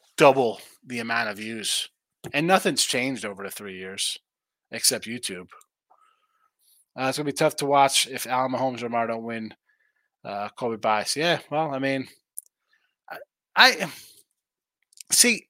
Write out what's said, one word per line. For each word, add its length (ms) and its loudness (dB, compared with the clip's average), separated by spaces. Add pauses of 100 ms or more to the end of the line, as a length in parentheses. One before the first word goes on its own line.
(180)
double 420 6 (240)
the 140 -10
amount 320 -2
of 80 -10
views, 500 -6 (460)
and 140 0
nothing's 360 2
changed 400 -2
over 200 -10
the 80 -10
three 260 -12
years, 400 -6 (540)
except 340 -2
YouTube. 440 -10 (1500)
Uh, 80 0
it's 120 -2
gonna 60 -4
be 80 -2
tough 240 2
to 100 -2
watch 400 6
if 180 -8
Allen 260 -2
Mahomes 300 -2
or 40 -6
Lamar 200 0
don't 160 -4
win, 320 -8 (720)
uh, 320 -8
Kobe 200 -4
Bias. 380 0
Yeah, 220 0 (140)
well, 200 -2
I 60 -6
mean, 300 -2 (1000)
I, 100 -14 (380)
I, 360 6 (1200)
see, 380 4